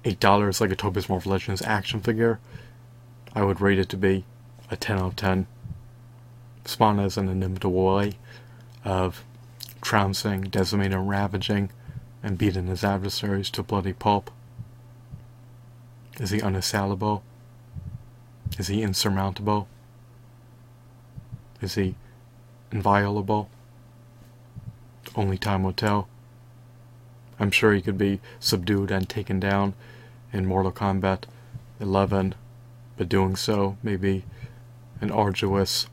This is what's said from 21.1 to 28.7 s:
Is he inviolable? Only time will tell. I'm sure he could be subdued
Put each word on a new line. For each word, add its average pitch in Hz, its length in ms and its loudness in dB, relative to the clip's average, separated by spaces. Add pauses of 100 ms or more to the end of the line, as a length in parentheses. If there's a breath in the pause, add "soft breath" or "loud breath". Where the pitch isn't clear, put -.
Is 95 140 -4
he 95 200 2 (760 loud breath)
inviolable? 101 800 2 (1700)
Only 98 220 0
time 95 260 0
will 92 100 0
tell. 104 340 0 (1300)
I'm 101 120 2
sure 107 220 6
he 98 80 4
could 98 160 -2
be 98 220 2 (200 loud breath)
subdued 98 520 0